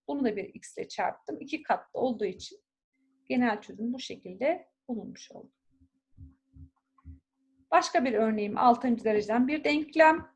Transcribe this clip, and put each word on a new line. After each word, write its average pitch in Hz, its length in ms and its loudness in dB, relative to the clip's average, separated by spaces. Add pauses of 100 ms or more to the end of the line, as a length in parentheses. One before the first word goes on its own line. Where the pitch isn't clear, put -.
Bunu 285 180 -2
da 214 100 0
bir 190 80 -6
x - 340 -16
ile - 100 -10
çarptım. - 540 -6
İki 285 220 -8
katlı - 360 -4
olduğu 226 260 -2
için - 320 -10 (680)
genel 247 360 0
çözüm 220 320 -8
bu 262 60 -8
şekilde 196 680 -6 (200)
bulunmuş - 440 -10
oldu. - 200 -20 (2250)
Başka 330 340 4
bir 254 80 0
örneğim 214 440 0
altıncı 240 460 4
dereceden 214 440 2
bir 302 160 -2
denklem. 311 720 4